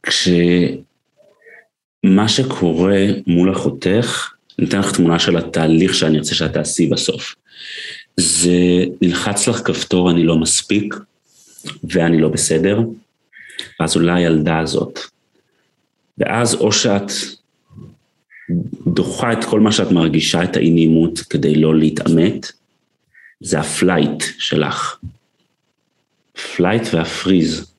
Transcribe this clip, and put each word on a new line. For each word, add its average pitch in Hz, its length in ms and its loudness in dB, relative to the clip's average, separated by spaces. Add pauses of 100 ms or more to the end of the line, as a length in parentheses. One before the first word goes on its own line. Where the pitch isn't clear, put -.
כשמה 87 640 2 (1600)
שקורה 98 760 2 (220)
מול 90 260 4
אחותך, 92 800 -2 (260)
אני 87 100 0
אתן 98 100 0
לך 95 180 -2
תמונה 85 220 4
של 87 180 2
התהליך 80 580 2
שאני 80 240 2
ארצה 76 160 -4
שאת 78 180 -2
תעשי - 340 -2
בסוף. - 480 -4 (800)
זה 90 340 0 (520)
נלחץ 95 460 -2
לך 113 80 0 (100)
כפתור, 90 440 0
"אני 85 140 2
לא 80 140 2
מספיק", - 560 -2 (920)
ו"אני 82 360 2
לא 78 80 2
בסדר", 82 500 0 (1000)
ואז 80 160 -2
עולה 85 180 2
הילדה 82 440 2
הזאת. - 400 -4 (1200)
ואז 117 360 -2
או 107 180 0
שאת 101 380 -2 (1800)
דוחה - 460 -2
את 110 120 -2
כל 107 160 0
מה 107 120 4
שאת 101 180 -2
מרגישה, 82 540 2
את 90 120 -4
האי 85 140 2
נעימות, 82 480 4
כדי 76 360 -2
לא 78 240 4
להתעמת, 78 720 0 (880)
זה 76 200 -4
הפלייט 78 640 0 (160)
שלך. - 600 -4 (1600)
פלייט 101 260 2 (100)
והפריז. 82 880 0